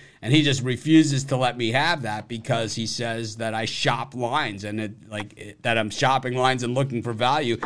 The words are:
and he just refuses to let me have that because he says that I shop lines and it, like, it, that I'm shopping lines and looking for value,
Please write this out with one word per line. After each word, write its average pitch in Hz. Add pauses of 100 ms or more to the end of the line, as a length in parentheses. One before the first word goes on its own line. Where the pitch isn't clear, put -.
(220)
and 113
he 156
just 143
refuses 139
to 139
let 123
me 117
have 147
that 107
because 113
he 117
says 113
that 110
I 113
shop 117
lines 120
and 107
it, 107
like, 104
it, 104
that 117
I'm 110
shopping 127
lines 127
and 123
looking 139
for 117
value, 117